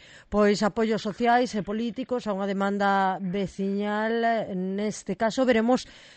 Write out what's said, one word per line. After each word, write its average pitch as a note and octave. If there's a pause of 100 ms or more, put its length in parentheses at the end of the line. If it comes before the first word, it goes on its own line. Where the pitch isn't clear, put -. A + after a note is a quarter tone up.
(320)
Pois G#3
apoios A3
sociais A#3
e G#3
políticos A#3
a G#3+
unha G3
demanda G3
veciñal, G3+
eh, A3+
neste F#3+
caso A#3
veremos A#3+ (320)